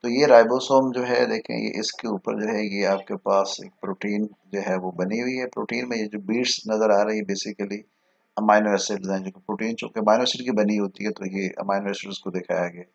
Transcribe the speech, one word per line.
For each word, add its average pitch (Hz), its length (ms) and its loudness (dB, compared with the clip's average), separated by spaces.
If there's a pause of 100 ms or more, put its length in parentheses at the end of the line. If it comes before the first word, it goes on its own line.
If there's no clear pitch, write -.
तो 120 80 -4
ये 131 160 4
राइबोसोम 127 640 8
जो 123 120 -2
है 123 220 2
देखें 113 300 -4
ये 110 240 -4
इसके - 280 -6
ऊपर 107 340 -4
जो 107 60 -2
है 104 300 -4
ये 101 80 0
आपके 98 300 -2
पास 98 500 0
एक - 60 -18 (100)
प्रोटीन 208 480 -4 (240)
जो 101 60 -2
है 95 180 -2
वो 92 140 -6
बनी 92 280 -2
हुई 123 140 -4
है। 127 120 -4
प्रोटीन 120 420 -6
में 120 100 -4
ये 107 80 -2
जो 104 140 -8
बीड्स 113 500 -2
नज़र 110 220 2
आ 101 100 6
रही 107 160 0
है 104 60 -4
basically 101 540 -6 (600)
amino 107 360 4
acids 98 360 -2
हैं, 95 80 0
जो 95 140 -8
कि 95 80 -20
प्रोटीन 110 340 -6
चूँकि 113 260 -8
amino 107 240 4
acid 123 180 -2
की 123 100 -2
बनी 107 240 2
होती 101 280 -2
है 107 80 -2
तो 98 140 -10
ये 95 220 -4
amino 98 420 -2
acids 98 280 -8
को 92 140 -8
दिखाया 90 360 -2
गया। 87 160 -12 (120)